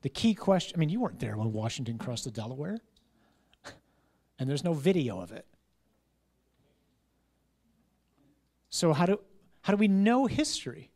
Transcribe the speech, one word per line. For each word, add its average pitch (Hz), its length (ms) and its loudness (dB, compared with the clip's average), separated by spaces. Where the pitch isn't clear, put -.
The 135 60 -4
key 220 260 2
question, - 420 0
I 170 40 0
mean, 151 80 2
you 190 100 -2
weren't 240 220 -4
there 107 160 -4
when 110 160 0
Washington 113 440 -4
crossed 117 280 -8
the 123 80 -8
Delaware, 131 460 -8
<laughs> - 720 -20
and 131 120 -2
there's 143 140 -2
no 170 80 2
video 143 480 2
of 87 100 -12
it. - 160 -16
So 165 240 2
how 160 140 4
do, 202 140 2
how - 120 0
do 208 40 4
we 214 100 4
know 214 400 4
history? - 680 -4